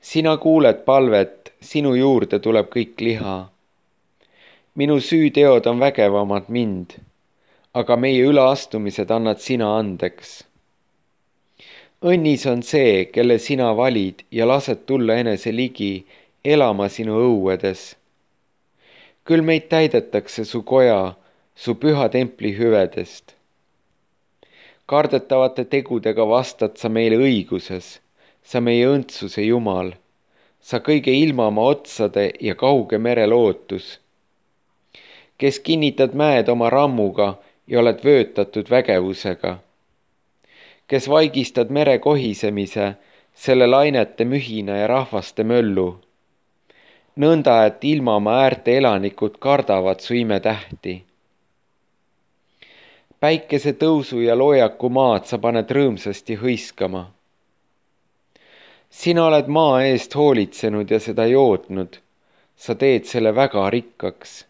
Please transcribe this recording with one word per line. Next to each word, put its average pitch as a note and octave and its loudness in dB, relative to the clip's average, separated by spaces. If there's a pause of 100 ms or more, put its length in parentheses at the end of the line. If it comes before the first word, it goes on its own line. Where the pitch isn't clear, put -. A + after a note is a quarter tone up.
Sina D#3+ -2
kuuled D#3 4
palvet, A#2+ 2
sinu C#3+ -2
juurde B2 2
tuleb G#2+ 0
kõik - -6
liha. A2 -4 (1400)
Minu C#3+ 0
süüteod C#3+ 4
on A#2+ 0
vägevamad G2+ 0
mind, G#2+ -6 (760)
aga A#2+ 0
meie B2+ 2
üleastumised C3 0
annad A2 -2
sina A2+ -2
andeks. F#2+ -8 (1600)
Õnnis E3 0
on A#2+ -2
see, A2+ 2
kelle A#2+ 2
sina B2+ -2
valid A2 -2
ja A2+ -2
lased C3+ -2
tulla A#2 0
enese A2+ -4
ligi A2 -6 (380)
elama A#2+ 2
sinu A2 -4
õuedes. F#2+ -2 (1300)
Küll E3 2
meid D#3+ 0
täidetakse B2 0
su A2 -8
koja, A2 2 (400)
su - -4
püha C#3+ 0
templi A2+ -4
hüvedest. G2+ -2 (1500)
Kardetavate C3 0
tegudega A2+ -2
vastad A2+ -2
sa A#2 -4
meile A2+ 0
õiguses, F#2+ -4 (420)
sa B2 -6
meie A#2+ 2
õndsuse B2+ -4
Jumal, G2+ -2 (680)
sa - -8
kõige C#3+ 0
ilmamaa B2+ 2
otsade G#2 -4 (160)
ja G2 -6
kauge B2+ 0
mere A#2 0
lootus, G#2 -2 (1400)
kes C#3 -2
kinnitad C#3+ -2
mäed C#3 2
oma A#2 0
rammuga G#2 0 (360)
ja A#2+ 0
oled A2+ 0
vöötatud G#2+ 0
vägevusega, F#2 -2 (1300)
kes C3 -2
vaigistad C#3 0
mere C#3 2
kohisemise, G#2 -2 (400)
selle B2+ 2
lainete C3+ 2
mühina A2 -4
ja G#2 0
rahvaste A2+ -4
möllu, G#2 0 (1300)
nõnda C#3+ 4
et - -6
ilmamaa A#2+ 0
äärte B2 2
elanikud G#2 -2
kardavad G2 0
su A#2+ -4
imetähti. G#2+ -4 (2250)
Päikese D3 -2
tõusu D3 0
ja A#2 2
loojaku B2+ 2
maad B2 2
sa B2 -6
paned A2+ -2
rõõmsasti A2 -4
hõiskama. G#2 -6 (1900)
Sina E3+ 0
oled D3 2
maa D3 2
eest C3 -2
hoolitsenud A2 0
ja A2 2
seda A2+ -4
jootnud. G2+ 0 (580)
Sa - -8
teed B2+ 0
selle A2 -2
väga A2+ 0
rikkaks. - -10